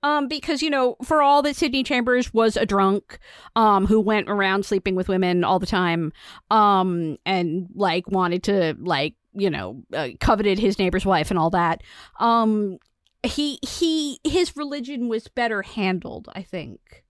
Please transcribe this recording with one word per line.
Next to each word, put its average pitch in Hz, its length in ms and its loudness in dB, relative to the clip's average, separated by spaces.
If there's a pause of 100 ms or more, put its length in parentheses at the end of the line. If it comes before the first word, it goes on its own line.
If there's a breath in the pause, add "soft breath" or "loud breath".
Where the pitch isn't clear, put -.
Um, 294 240 0
because, 294 340 -4
you 311 80 -2
know, 254 340 0
for 302 200 2
all 285 180 6
that 285 140 0
Sydney 269 260 0
Chambers 247 500 0
was 226 260 2
a 226 80 0
drunk, 196 520 0 (380 loud breath)
um, 202 320 4
who 214 120 4
went 214 300 0
around 196 340 0
sleeping 190 300 -2
with 185 140 -2
women 180 360 2
all 185 140 2
the 185 80 -2
time, 170 480 0 (380 loud breath)
um, 185 760 2
and, 175 480 -2
like, 180 340 -2
wanted 180 360 0
to, 185 340 0
like, 151 380 -4 (180)
you 196 160 0
know, 127 340 -8 (100)
uh, 139 160 -4 (100)
coveted 208 400 2
his 214 180 0
neighbor's 185 300 -2
wife 170 240 0
and 185 80 0
all 165 100 2
that, 170 320 0 (380 loud breath)
um, 220 580 0 (460)
he, 285 340 -4 (100)
he, 311 560 -2
his 330 320 0
religion 277 520 -8
was 226 200 -6
better 226 360 -2
handled, - 720 -6
I 190 80 -12
think. - 680 -14